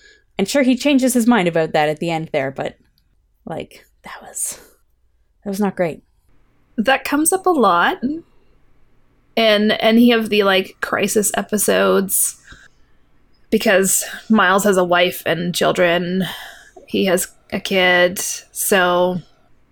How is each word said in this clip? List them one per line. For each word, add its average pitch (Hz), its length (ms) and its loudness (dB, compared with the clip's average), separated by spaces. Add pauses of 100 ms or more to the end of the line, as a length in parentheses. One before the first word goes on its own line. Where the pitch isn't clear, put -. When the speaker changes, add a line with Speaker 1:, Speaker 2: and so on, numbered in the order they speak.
(380)
Speaker 1:
And 196 100 0
sure, 285 140 2
he 254 140 2
changes 262 380 2
his 233 120 2
mind 220 220 2
about 165 240 0
that 151 160 2
at 151 100 -4
the 170 120 -4
end 160 220 -6
there, 139 200 -2
but, - 240 -10 (680)
like, - 400 -14 (180)
that - 200 -20
was, - 380 -12 (840)
that 202 60 -8
was 190 100 -8
not 196 160 -2
great. 175 260 -4 (720)
Speaker 2:
That 262 280 0
comes 302 280 0
up 370 140 -2
a 370 40 2
lot. 220 500 2 (1400)
In 214 360 2
any 233 400 4
of 220 180 0
the, 208 140 2
like, 190 360 0
crisis - 540 -2
episodes, 196 1080 0 (1080)
because 196 540 0 (240)
Miles 196 360 4
has 202 120 2
a 180 80 2
wife 175 420 0
and 170 280 -2
children. 175 720 0 (600)
He 202 200 -2
has 185 200 0 (260)
a 196 80 -6
kid, 180 580 2
so 180 1040 -2 (520)